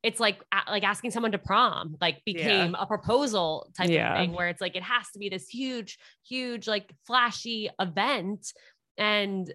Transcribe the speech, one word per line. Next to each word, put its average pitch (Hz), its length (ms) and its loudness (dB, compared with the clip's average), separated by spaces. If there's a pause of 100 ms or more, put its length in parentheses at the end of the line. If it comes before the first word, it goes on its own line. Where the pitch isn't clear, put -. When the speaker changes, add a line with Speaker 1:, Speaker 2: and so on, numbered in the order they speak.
Speaker 1:
it's 233 180 -2
like, 208 220 2 (100)
a-, 196 180 0
like 202 140 0
asking 208 280 0
someone 226 200 0
to 196 60 -2
prom, 196 600 2
like, 170 260 2
Speaker 2:
Yeah. 208 80 -4
Speaker 1:
became 175 400 2
a 190 120 -2
proposal 214 880 0
type 180 140 2
Speaker 2:
Yeah. 156 220 4
Speaker 1:
of - 60 2
thing 175 140 2
where 175 160 -2
it's 175 120 -6
like, 185 160 -4
it 185 60 -6
has 233 300 0
to 202 60 -18
be 202 100 -6
this 185 200 -8
huge, 240 500 -6 (280)
huge, 247 420 -6
like, 208 240 -2 (140)
flashy 233 640 0 (100)
event 196 720 -2 (460)
and 202 560 0